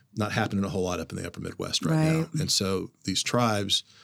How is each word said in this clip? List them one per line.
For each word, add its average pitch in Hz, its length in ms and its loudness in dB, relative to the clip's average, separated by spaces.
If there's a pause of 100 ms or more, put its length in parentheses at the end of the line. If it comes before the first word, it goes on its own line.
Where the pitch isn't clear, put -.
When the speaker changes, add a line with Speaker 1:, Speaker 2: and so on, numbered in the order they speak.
(160)
Speaker 1:
not 104 160 -2
happening 104 340 0
a 95 40 -2
whole 95 140 -2
lot 87 160 -2
up - 120 -8
in 95 60 -8
the 90 80 -6
upper 90 140 -10
Midwest 92 460 -4
right 160 100 4
now. 160 240 4
Speaker 2:
Right. 160 200 -4
Speaker 1:
And - 120 0
so 95 400 0 (140)
these 95 180 0
tribes 107 600 2 (200)